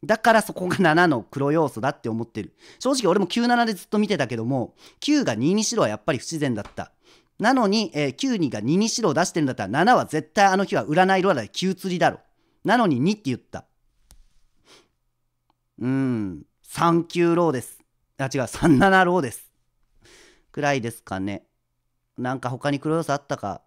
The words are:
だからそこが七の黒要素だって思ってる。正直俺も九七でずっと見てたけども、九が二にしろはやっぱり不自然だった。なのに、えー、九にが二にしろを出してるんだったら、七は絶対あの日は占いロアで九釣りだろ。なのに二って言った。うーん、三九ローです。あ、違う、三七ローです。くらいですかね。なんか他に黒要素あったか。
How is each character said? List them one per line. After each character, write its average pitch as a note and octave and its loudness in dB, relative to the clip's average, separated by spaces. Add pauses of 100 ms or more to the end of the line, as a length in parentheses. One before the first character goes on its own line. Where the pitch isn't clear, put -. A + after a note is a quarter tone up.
だ A3 0
か A#3 4
ら A3 6
そ F#3 -8
こ F3+ -8
が F3+ -2
七 F3 6
の C3+ 2
黒 C#3 -2
要 D#3 2
素 - -10
だ B2+ 0
っ D3 -10
て - -6
思 A2+ -4
っ - -16
て - -10
る。 - -14 (240)
正 B3+ 0
直 B3 0
俺 F#3 4
も F#3+ 0
九 A#3 -2
七 A#3+ 2
で A3+ -2
ず F3+ -16
っ - -20
と G#3+ -2
見 G#3+ 0
て G3+ 0
た C#3 0
け A#2 -6
ど A2 -4
も、 B2 -4 (240)
九 D4 2
が C3 -2
二 C#3 2
に G#3+ 0
し A#3 -4
ろ G3+ 2
は B2+ 2
や G#2+ -4
っ - -12
ぱ E3 -2
り B2+ -2
不 - -10
自 E3 -10
然 C#3 -2
だ G#2 -8
っ - -20
た。 - -12 (480)
な A3+ 2
の B3 2
に、 G3+ 0
え D3 -2
ー、 C3 -6
九 C4 -4
に D#3+ 0
が G#2+ -8
二 C#3 0
に A3 0
し - -4
ろ G#3 0
を C3+ 0
出 E3+ 0
し - -10
て - -4
る D#3 0
ん - 0
だ C3 -2
っ - -8
た G#2+ -6
ら、 F#2+ -8
七 E3+ 2
は E3+ 2
絶 D#3 -6
対 G3+ 4
あ F#3+ 4
の G3 2
日 F#3+ -6
は B2 0
占 F#3 4
い - 0
ロ G3 2
ア F3+ 4
で A2 -6
九 F#3 -2
釣 F#3 -8
り F3+ -2
だ D#3+ 4
ろ。 - -12 (460)
な G3+ 2
の A3+ 2
に C3+ 2
二 D#3+ 2
っ - 2
て - -20
言 B2 -2
っ - -10
た。 - -16 (2250)
う G#2+ -8
ー - -2
ん、 B2 -2 (200)
三 E3 0
九 E3+ 0
ロ E3+ 2
ー - -2
で B2+ -4
す。 - -18 (420)
あ、 C3+ -4
違 C#3+ -2
う、 A#2+ -4
三 D3+ 2
七 F#3+ 6
ロ F3+ 2
ー - 2
で B2+ -4
す。 - -18 (1000)
く - -10
ら C#3+ 0
い C3+ 0
で A#2 -6
す - -18
か F#2+ -6
ね。 G2 -8 (680)
な B2+ -4
ん B2+ -10
か A#2+ -6
他 C3 -4
に C#3+ -4
黒 D#3 -2
要 E3 -2
素 D3+ -2
あ C#3+ 0
っ - -8
た C#3+ -6
か。 G2 -8